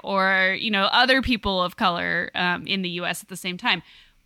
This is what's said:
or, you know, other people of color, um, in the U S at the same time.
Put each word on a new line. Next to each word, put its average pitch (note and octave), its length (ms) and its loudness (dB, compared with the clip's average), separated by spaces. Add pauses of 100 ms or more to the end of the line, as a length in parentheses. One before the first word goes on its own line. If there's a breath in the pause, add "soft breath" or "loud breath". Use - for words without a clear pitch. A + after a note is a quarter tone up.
or, F#3+ 560 2
you A3 140 -2
know, G3 180 2
other B3+ 320 4
people G3+ 400 0
of F3+ 140 -4
color, F3 580 0
um, F3+ 320 -2
in F#3+ 160 -2
the F3 80 -4
U F3 160 -6
S F3 160 -4
at - 60 -20
the F#3 80 -12
same F3+ 200 -8
time. G3 280 -2 (420 soft breath)